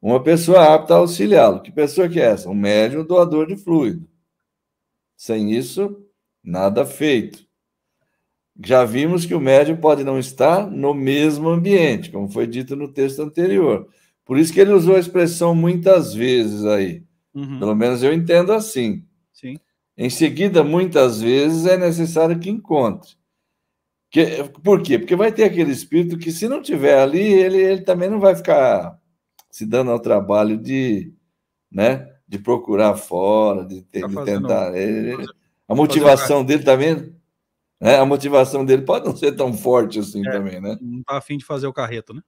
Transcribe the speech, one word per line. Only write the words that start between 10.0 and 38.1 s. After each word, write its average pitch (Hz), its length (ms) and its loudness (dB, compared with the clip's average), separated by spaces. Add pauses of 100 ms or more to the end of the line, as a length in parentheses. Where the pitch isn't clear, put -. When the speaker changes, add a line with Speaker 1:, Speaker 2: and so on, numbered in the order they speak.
Speaker 1:
não 135 140 -2
estar 165 520 0
no 139 220 -2
mesmo 147 560 0
ambiente, 170 600 0
como 101 180 -10
foi 117 180 -4
dito 131 300 -10
no 143 160 -12
texto 139 280 -4
anterior. 160 680 -2 (380)
Por 127 120 -2
isso 165 140 2
que 175 80 2
ele 196 120 6
usou 190 220 6
a 190 60 6
expressão 170 540 0
"muitas 170 600 2
vezes" 110 520 -2
aí. 98 360 -2 (320)
Speaker 2:
Uhum. 139 240 -10
Speaker 1:
Pelo 107 160 -2
menos 120 280 0
eu 139 100 2
entendo 170 400 2
assim. 123 520 -4 (280)
Speaker 2:
Sim. 131 240 -18 (400)
Speaker 1:
Em 123 140 -6
seguida, 160 520 0
muitas 147 580 0
vezes, 143 460 0
é 185 120 4
necessário 165 600 0
que 175 120 -10
encontre. 139 600 -4 (1000)
Que, 143 340 0 (180)
por 190 200 4
quê? 123 160 0
Porque - 180 -2
vai 214 160 2
ter 220 120 2
aquele 170 280 0
espírito 170 460 -2
que, 165 120 -8
se 165 160 -6
não 277 160 -4
tiver 143 380 2
ali, 143 220 0
ele, 190 340 2
ele 190 260 2
também 180 280 -2
não 214 100 -4
vai 190 160 4
ficar 127 600 0 (520)
se - 140 -14
dando 120 280 -2
ao 117 80 -2
trabalho 104 580 0
de, 120 540 -4 (580)
né, 117 420 -2 (140)
de 101 140 -12
procurar 107 560 0
fora, 101 680 -2
de 92 180 -16
te-, - 180 -12
Speaker 2:
Tá 90 80 -10
Speaker 1:
de 98 60 -10
Speaker 2:
fazendo, 101 340 -6
Speaker 1:
tentar. 95 280 -4
Ele, 110 400 -6
Speaker 2:
fazer, - 120 -14 (400)
Speaker 1:
a 110 80 -4
motivação 147 500 4
Speaker 2:
fazer 143 140 2
o 135 40 -2
Speaker 1:
dele 143 200 -2
também, 143 500 0 (680)
né, 123 180 4
a 135 60 4
motivação 139 600 0